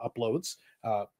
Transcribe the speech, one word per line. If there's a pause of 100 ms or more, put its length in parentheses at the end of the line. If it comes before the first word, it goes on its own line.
uploads, (280)
uh, (140)